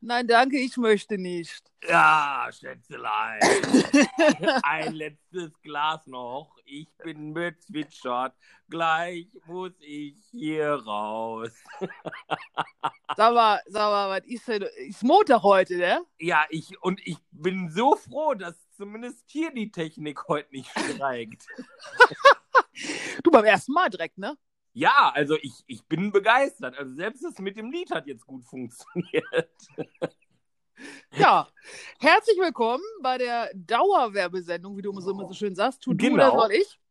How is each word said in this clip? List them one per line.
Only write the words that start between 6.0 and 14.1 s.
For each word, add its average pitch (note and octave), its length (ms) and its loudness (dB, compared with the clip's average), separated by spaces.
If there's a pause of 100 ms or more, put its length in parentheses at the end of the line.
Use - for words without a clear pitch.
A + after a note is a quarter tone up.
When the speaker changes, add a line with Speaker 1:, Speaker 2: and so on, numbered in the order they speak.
Speaker 2:
noch. B2+ 560 -14
Ich C#3+ 240 -18 (160)
bin D3+ 300 -14
bezwitschert. D3 1000 -8 (340)
Gleich E3+ 600 -4 (180)
muss F3+ 340 -12
ich D3 360 -16 (140)
hier D3+ 440 -4
raus. A2 760 -8 (280)
<laughs> F#3+ 120 -8 (1300)
Speaker 1:
Sag A3+ 180 4
mal, A3 320 4
sag G#3 240 -2
mal, G3+ 180 -2
was F#3+ 180 -6